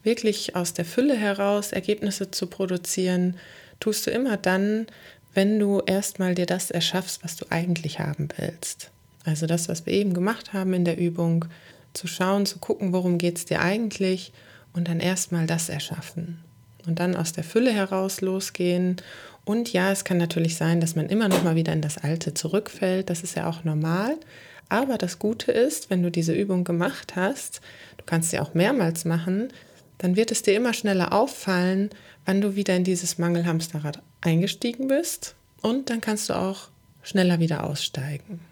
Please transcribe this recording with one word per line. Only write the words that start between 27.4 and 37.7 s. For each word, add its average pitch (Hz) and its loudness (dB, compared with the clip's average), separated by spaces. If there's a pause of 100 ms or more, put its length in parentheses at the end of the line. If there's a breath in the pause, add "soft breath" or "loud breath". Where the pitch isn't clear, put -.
du - -20
kannst 165 0
sie - -2
auch - -6
mehrmals 175 2
machen, 180 -2 (460 loud breath)
dann 185 2
wird 226 2
es - -2
dir 202 4
immer 240 2
schneller 190 2
auffallen, 190 2 (360 loud breath)
wann 190 4
du 202 0
wieder 196 2
in 180 4
dieses 180 0
Mangelhamsterrad 165 0 (180)
eingestiegen 202 0
bist. - -2 (260)
Und 254 0
dann 226 -2
kannst 214 -2
du - 0
auch 190 -4 (340)
schneller 180 4
wieder 165 2
aussteigen. 147 -6 (120)